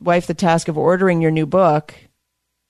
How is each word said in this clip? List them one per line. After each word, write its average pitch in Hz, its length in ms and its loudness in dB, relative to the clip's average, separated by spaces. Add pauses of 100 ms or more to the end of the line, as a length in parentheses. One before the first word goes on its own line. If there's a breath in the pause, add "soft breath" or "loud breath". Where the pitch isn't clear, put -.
wife 175 280 -2
the 180 40 -6
task 170 360 -2
of 156 100 -6
ordering 180 420 0
your 160 120 2
new 160 120 0
book." 156 480 0 (760)